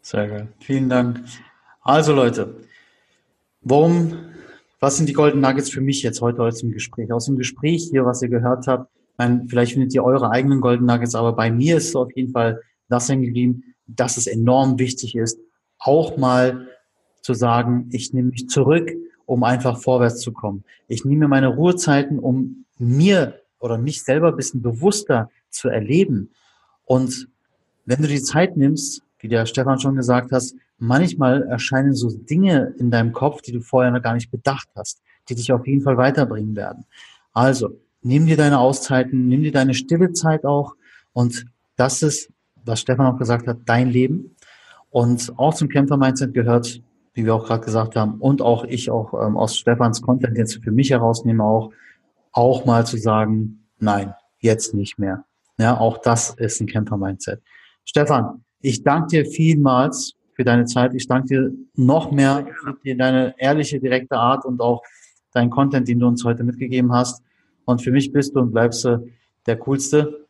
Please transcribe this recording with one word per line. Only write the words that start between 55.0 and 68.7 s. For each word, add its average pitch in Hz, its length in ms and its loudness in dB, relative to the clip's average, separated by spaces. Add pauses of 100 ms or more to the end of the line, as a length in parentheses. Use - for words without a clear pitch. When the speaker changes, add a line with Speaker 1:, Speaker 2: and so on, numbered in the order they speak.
Speaker 1:
Ja, 113 180 4
auch 113 220 0
das 117 320 0
ist - 280 -6
ein 107 80 -4
Kämpfer-Mindset. 98 720 -6 (440)
Stefan, 147 580 0 (180)
ich 123 220 -4
danke 160 240 2
dir 156 180 2
vielmals 143 880 2 (200)
für 131 100 -4
deine 120 220 4
Zeit. 127 300 0
Ich 127 120 -6
danke 131 200 0
dir 131 240 0 (240)
noch 139 360 2
mehr 139 240 4
Speaker 2:
Sehr 143 100 -4
gerne. - 140 -16
Speaker 1:
für 127 240 -12
die, 131 140 -6
deine 127 400 2
ehrliche, 143 420 0
direkte 127 380 -2
Art 127 280 2
und 123 160 -4
auch 117 200 0 (520)
deinen 120 180 2
Content, 139 360 2
den 120 120 2
du 123 80 4
uns 120 160 0
heute 120 200 0
mitgegeben 123 500 -2
hast. 123 280 0 (440)
Und 120 160 0
für 127 100 -2
mich 139 200 2
bist 139 240 0
du 139 40 4
und 120 120 0
bleibst 117 340 0